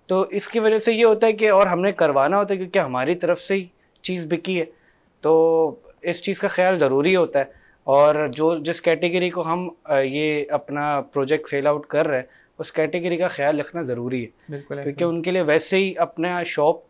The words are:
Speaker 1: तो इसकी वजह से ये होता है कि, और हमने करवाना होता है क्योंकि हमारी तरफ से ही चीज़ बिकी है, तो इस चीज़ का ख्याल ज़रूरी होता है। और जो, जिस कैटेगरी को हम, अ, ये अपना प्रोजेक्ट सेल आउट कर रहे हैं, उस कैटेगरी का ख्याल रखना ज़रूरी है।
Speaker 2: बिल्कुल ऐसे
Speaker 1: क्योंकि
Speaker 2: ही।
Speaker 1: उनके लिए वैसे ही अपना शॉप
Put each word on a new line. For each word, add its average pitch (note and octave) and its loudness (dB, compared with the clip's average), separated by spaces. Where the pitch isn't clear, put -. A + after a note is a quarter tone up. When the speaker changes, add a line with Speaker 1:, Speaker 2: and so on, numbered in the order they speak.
Speaker 1:
तो F#3 0
इसकी G3+ -4
वजह A3 4
से A3 0
ये A3+ 2
होता A3 6
है A3 4
कि, G#3+ 2
और G3 6
हमने F3+ 0
करवाना D3 2
होता G3+ 0
है F#3 -4
क्योंकि F#3 -2
हमारी C3 0
तरफ F3 -2
से - -4
ही F#3 -4
चीज़ F3 -6
बिकी F3 -4
है, E3 0
तो D#3+ 2
इस E3+ -4
चीज़ G3 -6
का G3+ 0
ख्याल F#3 2
ज़रूरी C#3+ 2
होता E3 2
है। C3+ -4
और D3 4
जो, D#3+ 0
जिस E3 -6
कैटेगरी F3 0
को F3 -6
हम, E3+ -6
अ, D3 0
ये D3 -2
अपना D3 -4
प्रोजेक्ट C#3+ -2
सेल C#3 -2
आउट D3 0
कर D#3 0
रहे C#3+ -2
हैं, B2+ -10
उस - -10
कैटेगरी E3+ -2
का F3 0
ख्याल D3 -2
रखना E3 -6
ज़रूरी B2 -4
है। A2 -10
Speaker 2:
बिल्कुल C#3+ -10
ऐसे C#3 -8
Speaker 1:
क्योंकि C#3+ -4
Speaker 2:
ही। E3+ 0
Speaker 1:
उनके E3 -4
लिए F#3 0
वैसे D#3 0
ही F#3+ 0
अपना E3+ -4
शॉप D#3 0